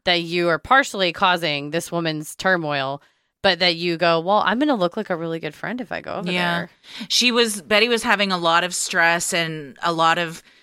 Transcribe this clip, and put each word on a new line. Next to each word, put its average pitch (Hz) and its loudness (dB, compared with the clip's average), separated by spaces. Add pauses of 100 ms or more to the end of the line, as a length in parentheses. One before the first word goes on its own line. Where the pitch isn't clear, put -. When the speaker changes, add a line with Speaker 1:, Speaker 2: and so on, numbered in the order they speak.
Speaker 1:
that 175 2
you 175 0
are 160 2
partially 220 2
causing 160 0
this 165 -4
woman's 160 -4
turmoil, 147 -2 (400)
but 180 4
that 175 2
you 170 -2
go, 170 4
"Well, 190 2
I'm 214 0
gonna 294 2
look 175 0
like 214 -6
a 185 -2
really 165 -6
good 160 -8
friend 220 -8
if - -12
I 85 -6
go - -10
over 180 -6
Speaker 2:
Yeah. 175 -2
Speaker 1:
there." 175 -10 (400)
Speaker 2:
She 247 2
was, 226 0
Betty 214 2
was 226 0
having 202 2
a 185 -2
lot 170 2
of 180 -4
stress 170 0
and 160 -4
a 170 0
lot 165 2
of 165 -6 (200)